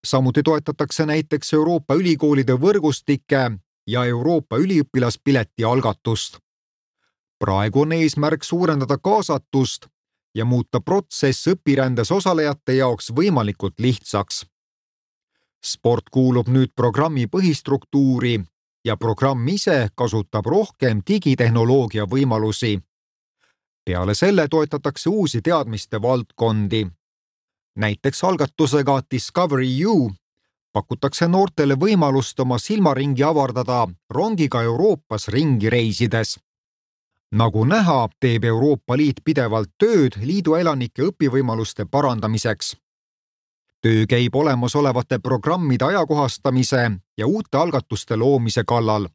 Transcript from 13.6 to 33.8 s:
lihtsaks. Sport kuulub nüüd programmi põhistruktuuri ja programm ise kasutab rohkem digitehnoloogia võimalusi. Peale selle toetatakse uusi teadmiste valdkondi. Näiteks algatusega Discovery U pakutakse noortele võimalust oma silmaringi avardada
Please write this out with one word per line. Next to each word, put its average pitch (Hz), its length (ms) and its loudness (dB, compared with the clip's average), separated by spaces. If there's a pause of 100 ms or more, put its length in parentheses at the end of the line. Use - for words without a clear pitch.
lihtsaks. 110 680 -2 (1200)
Sport - 460 -2
kuulub 127 400 2
nüüd 131 260 2
programmi 127 500 0
põhistruktuuri 135 1120 0 (440)
ja 110 120 -2
programm 123 520 0
ise 165 460 0
kasutab 107 520 -4
rohkem 131 600 0
digitehnoloogia 120 1040 2
võimalusi. 110 680 0 (1040)
Peale 92 300 -2
selle 180 340 2
toetatakse 151 640 -2
uusi 175 320 -2
teadmiste 113 600 -4
valdkondi. 110 840 -2 (920)
Näiteks 107 460 -4
algatusega 143 760 0 (100)
Discovery 131 760 -2
U 156 240 2 (600)
pakutakse 135 560 -2
noortele 170 460 2
võimalust 143 680 0
oma 127 180 0
silmaringi 143 680 0
avardada 123 600 0 (240)